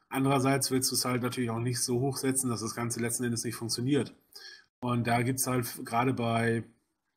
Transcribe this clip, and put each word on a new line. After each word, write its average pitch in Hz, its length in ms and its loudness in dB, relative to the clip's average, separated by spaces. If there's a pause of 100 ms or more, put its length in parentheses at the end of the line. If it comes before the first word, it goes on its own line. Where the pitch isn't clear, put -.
Andererseits 135 640 2
willst 131 180 2
du 123 60 -2
es - 80 0
halt 123 180 0
natürlich 123 280 -2
auch 113 100 -2
nicht 120 220 -2
so 123 180 2
hoch 135 160 0
setzen, 131 340 0
dass 107 120 -2
das 110 140 -4
Ganze 117 260 -4
letzten 120 240 -2
Endes 117 180 -2
nicht 113 120 -4
funktioniert. 123 600 0 (640)
Und 120 260 0
da 117 160 4
gibt's 131 260 0
halt 127 180 2
f-, - 180 -10
gerade 123 300 2
bei, 113 500 2 (540)